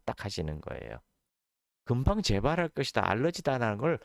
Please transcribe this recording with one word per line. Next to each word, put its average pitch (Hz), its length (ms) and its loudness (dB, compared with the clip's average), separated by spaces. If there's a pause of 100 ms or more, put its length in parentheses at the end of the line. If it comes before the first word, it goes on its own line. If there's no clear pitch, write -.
딱 - 200 -6
하시는 78 360 -4
거예요. 60 380 -10 (840)
금방 131 360 2
재발할 147 480 2
것이다, 110 400 0
알러지다라는 123 680 0
걸 151 260 0